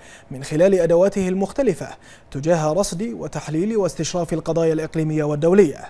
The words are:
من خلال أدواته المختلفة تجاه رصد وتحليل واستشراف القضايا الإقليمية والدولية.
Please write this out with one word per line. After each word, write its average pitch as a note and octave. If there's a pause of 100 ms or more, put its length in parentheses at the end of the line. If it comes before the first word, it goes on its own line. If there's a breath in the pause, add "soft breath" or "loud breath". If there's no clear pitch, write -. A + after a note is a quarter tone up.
(320 loud breath)
من C3+
خلال E3+
أدواته F#3
المختلفة F#3+ (440 loud breath)
تجاه D#3
رصد F#3+
وتحليل F3
واستشراف F3
القضايا D#3+
الإقليمية D#3
والدولية. D3+ (100)